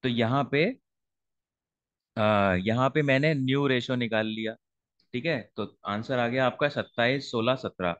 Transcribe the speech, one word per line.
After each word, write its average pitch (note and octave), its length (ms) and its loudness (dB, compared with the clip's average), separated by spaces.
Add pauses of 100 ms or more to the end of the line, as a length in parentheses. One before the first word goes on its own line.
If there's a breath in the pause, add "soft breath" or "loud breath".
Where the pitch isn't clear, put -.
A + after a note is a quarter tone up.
तो C3+ 60 0
यहाँ A#2+ 420 0
पे, D3 140 2 (1500)
आ, G#2 400 4
यहाँ A2 320 2
पे D3+ 140 0
मैंने C#3 320 2
न्यू C3+ 320 0
रेशियो B2+ 300 0
निकाल A2 300 0
लिया। A2 280 -6 (580)
ठीक B2+ 120 -6
है, D#3 140 -2 (160)
तो G#2+ 80 -4 (240)
आंसर A2 320 -4
आ A#2+ 80 0
गया C3 180 0
आपका B2+ 240 0
सत्ताईस, B2 640 -2
सोलह, B2 240 0
सत्रह। F2+ 440 -4